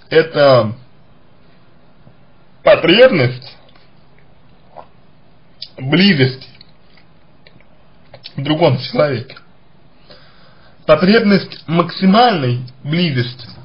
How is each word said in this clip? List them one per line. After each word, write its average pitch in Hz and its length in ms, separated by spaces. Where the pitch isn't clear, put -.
это 139 680
потребность - 960
близости 143 680
в 139 60
другом 151 340
человеке. - 600
Потребность 196 840
максимальной 170 920
близости 147 640